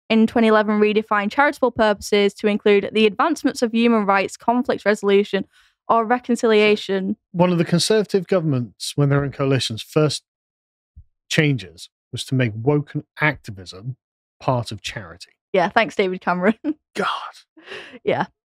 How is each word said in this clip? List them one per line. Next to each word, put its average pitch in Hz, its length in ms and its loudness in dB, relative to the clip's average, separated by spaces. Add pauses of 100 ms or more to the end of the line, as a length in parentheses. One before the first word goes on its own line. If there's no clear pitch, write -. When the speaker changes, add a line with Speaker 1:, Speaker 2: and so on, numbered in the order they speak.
Speaker 1:
in 220 160 4
twenty 226 220 2
eleven 214 320 2
redefined 208 520 0
charitable 277 380 0
purposes 208 640 0
to - 140 -2
include 202 460 2
the 220 120 4
advancements 277 560 0
of 226 140 0
human 226 320 2
rights, 196 300 -2
conflict - 480 -2
resolution, 202 600 0 (420)
or 226 180 2
reconciliation. 214 1120 0 (140)
Speaker 2:
One 180 200 2
of 170 60 0
the 170 80 2
Conservative 190 640 0
government's, 143 680 -2
when 143 140 2
they're 143 160 2
in 135 60 -8
coalitions, 135 500 -2
first 151 420 0 (1080)
changes 131 600 -2 (220)
was 120 140 -8
to 135 100 -4
make 120 200 0
woke 143 380 -2 (260)
activism 110 800 -6 (420)
part 123 320 -4
of 104 100 -14
charity. - 500 -16 (200)
Speaker 1:
Yeah, 180 180 2
thanks, 190 260 -2
David 185 260 -4
Cameron. 180 420 0
<laughs> 302 120 -6 (200)
Speaker 2:
God. 202 120 -4 (960)
Speaker 1:
Yeah. - 240 -2 (180)